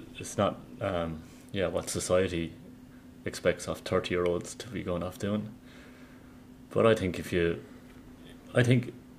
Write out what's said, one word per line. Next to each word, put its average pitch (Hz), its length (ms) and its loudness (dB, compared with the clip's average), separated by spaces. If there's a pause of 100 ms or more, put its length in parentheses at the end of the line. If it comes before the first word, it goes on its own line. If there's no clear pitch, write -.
(180)
it's - 180 -10
not, 101 220 4 (220)
um, 85 400 -2 (320)
yeah, 95 160 0
what 85 200 -2
society 87 640 2 (720)
expects - 440 0
of 85 100 -4
thirty-year-olds 87 760 0
to - 120 -12
be 90 140 -6
going 87 220 -2
off 90 160 -8
doing. 104 280 0 (1200)
But 107 160 4
I 113 100 10
think 90 240 0
if 82 140 -6
you, 85 300 2 (920)
I 123 80 6
think, 120 300 4 (260)